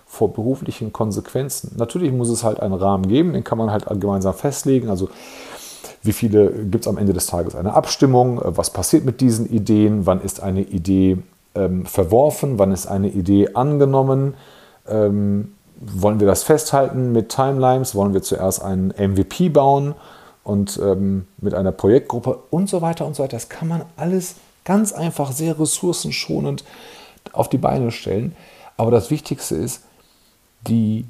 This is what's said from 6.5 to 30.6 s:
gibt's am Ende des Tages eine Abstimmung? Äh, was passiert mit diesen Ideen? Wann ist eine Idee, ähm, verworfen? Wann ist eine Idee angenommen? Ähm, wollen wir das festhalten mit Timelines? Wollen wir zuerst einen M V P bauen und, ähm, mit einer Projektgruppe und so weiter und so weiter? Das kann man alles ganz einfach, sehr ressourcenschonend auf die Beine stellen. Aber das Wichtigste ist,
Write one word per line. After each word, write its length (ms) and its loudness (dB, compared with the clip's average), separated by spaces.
gibt's 220 -2
am 100 -2
Ende 160 2
des 140 -4
Tages 280 -4
eine 180 -4
Abstimmung? 640 2
Äh, 180 -4
was 140 -2
passiert 340 0
mit 160 -2
diesen 280 2
Ideen? 560 2
Wann 160 2
ist 200 -8
eine 200 -2
Idee, 560 2
ähm, 300 -2
verworfen? 760 2
Wann 120 4
ist 160 -4
eine 220 0
Idee 440 2
angenommen? 800 2
Ähm, 680 0
wollen 400 -2
wir 80 4
das 160 4
festhalten 680 2
mit 180 2
Timelines? 680 0
Wollen 180 2
wir 80 2
zuerst 420 -2
einen 280 0
M 240 0
V 120 4
P 220 0
bauen 460 4
und, 400 -2
ähm, 420 0
mit 160 -4
einer 180 0
Projektgruppe 680 2
und 200 0
so 120 -2
weiter 240 -4
und 100 -8
so 80 -4
weiter? 140 -6
Das 120 -12
kann 180 -8
man 160 -4
alles 400 -4
ganz 300 0
einfach, 380 -4
sehr 280 -2
ressourcenschonend 1040 -2
auf 180 0
die 80 2
Beine 340 0
stellen. 440 -4
Aber 140 0
das 180 4
Wichtigste 460 -6
ist, 260 -6